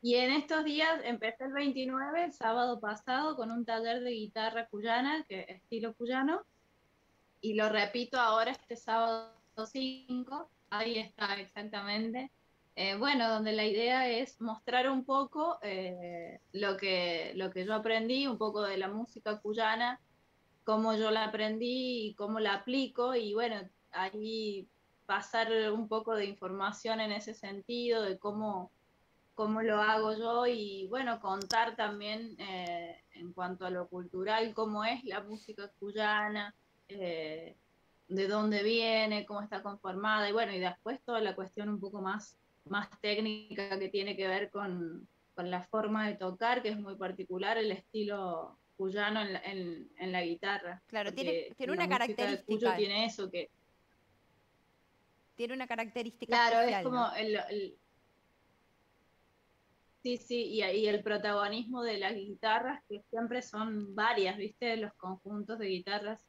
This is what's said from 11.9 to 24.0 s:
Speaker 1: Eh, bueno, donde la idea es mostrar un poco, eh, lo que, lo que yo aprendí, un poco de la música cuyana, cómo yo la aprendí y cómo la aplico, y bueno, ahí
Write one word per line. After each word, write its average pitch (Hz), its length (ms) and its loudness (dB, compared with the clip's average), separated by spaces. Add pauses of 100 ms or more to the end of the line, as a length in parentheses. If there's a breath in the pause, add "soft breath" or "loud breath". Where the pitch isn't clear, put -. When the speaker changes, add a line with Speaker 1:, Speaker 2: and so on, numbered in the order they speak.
Speaker 1:
Eh, 294 220 0
bueno, 277 320 4
donde 214 240 2
la 214 140 2
idea 240 420 4
es 240 320 0
mostrar 240 500 2
un 262 140 2
poco, 277 580 2
eh, 180 760 -6 (120)
lo 196 260 0
que, 180 580 0
lo 185 140 -2
que 180 160 -4
yo 214 80 2
aprendí, 226 520 2
un 240 120 0
poco 214 240 0
de 196 160 0
la 190 100 0
música 214 520 -4
cuyana, 226 600 2 (640)
cómo 220 300 4
yo 220 160 4
la 220 140 4
aprendí 220 840 0
y 208 60 -8
cómo 214 260 -2
la 202 140 4
aplico, 247 600 0
y 214 200 0
bueno, 226 260 0 (320)
ahí 208 760 -4 (400)